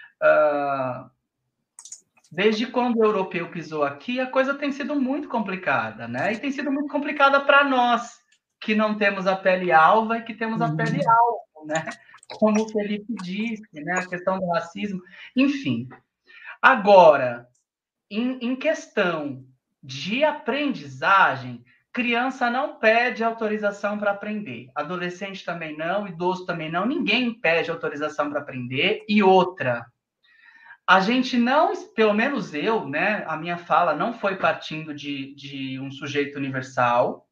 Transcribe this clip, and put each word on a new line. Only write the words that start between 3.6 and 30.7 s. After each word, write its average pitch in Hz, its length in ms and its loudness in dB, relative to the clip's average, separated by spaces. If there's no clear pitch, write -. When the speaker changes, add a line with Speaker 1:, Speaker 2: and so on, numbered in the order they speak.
Speaker 1:
aqui, 247 360 -4
a 254 60 -2
coisa 262 260 0
tem 285 180 -4
sido 285 240 -6
muito 277 340 -2
complicada, 135 760 -4
né? 147 280 -4
E 214 40 -6
tem 277 120 -4
sido 294 200 -4
muito 294 200 -4
complicada 277 500 2
pra 285 240 6
nós, 240 540 0
que 220 140 -2
não 214 220 2
temos 196 300 0
a 190 100 2
pele 185 340 0
alva 214 480 6
e 226 40 -10
que 226 120 -12
temos 226 280 -4
a - 40 2
Speaker 2:
Uhum. 156 100 -2
Speaker 1:
pele 226 300 -2
alva, 233 600 0
né? 156 180 -4
Como 214 240 4
o 214 80 -6
Felipe 208 520 -4
disse, 208 400 -6
né? 165 260 -4
A 180 60 -8
questão 185 320 -4
do 185 80 -4
racismo, 180 560 -6
enfim. 254 520 0
Agora, 165 840 6
em, 247 320 -4
em 254 140 -4
questão 170 880 -2
de 156 440 -4
aprendizagem, 160 1400 0
criança 240 580 -2
não 285 300 -2
pede 226 420 2
autorização 208 720 -2
pra 208 140 -2
aprender, 202 640 -8
adolescente 180 680 -6
também 165 320 -8
não, 185 320 -4
idoso 175 360 -4
também 160 240 -6
não, 175 160 -2
ninguém 240 480 0
pede 165 380 0
autorização 151 580 -4
pra 143 120 -4
aprender. 135 680 -4
E 208 140 4
outra, 175 640 2